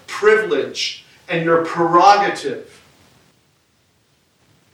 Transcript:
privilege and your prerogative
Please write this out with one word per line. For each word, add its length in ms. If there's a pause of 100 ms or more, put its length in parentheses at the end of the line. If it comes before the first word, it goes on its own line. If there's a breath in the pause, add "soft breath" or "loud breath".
privilege 960 (240 soft breath)
and 160
your 200
prerogative 1200 (1900)